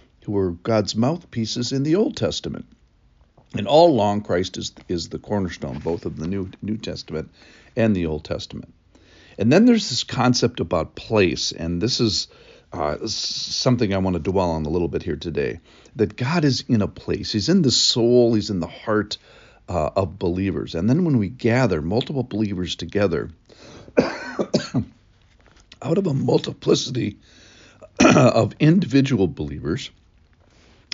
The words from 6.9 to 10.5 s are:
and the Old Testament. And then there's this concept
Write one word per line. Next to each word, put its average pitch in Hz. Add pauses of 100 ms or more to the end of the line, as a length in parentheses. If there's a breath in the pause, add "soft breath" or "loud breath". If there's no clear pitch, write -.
and 113
the 87
Old 78
Testament. - (640 soft breath)
And 113
then 202
there's 233
this 120
concept 123